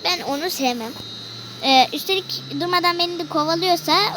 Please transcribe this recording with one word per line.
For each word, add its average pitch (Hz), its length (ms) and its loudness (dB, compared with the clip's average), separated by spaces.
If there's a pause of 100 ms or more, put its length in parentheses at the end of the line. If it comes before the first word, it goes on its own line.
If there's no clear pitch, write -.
ben 349 160 0
onu 285 300 -2
sevmem. 247 420 -2 (720)
Ee, 262 300 6
üstelik 370 500 -2 (180)
durmadan 349 380 2
beni 349 200 -2
de 330 100 -6
kovalıyorsa 330 640 2 (240)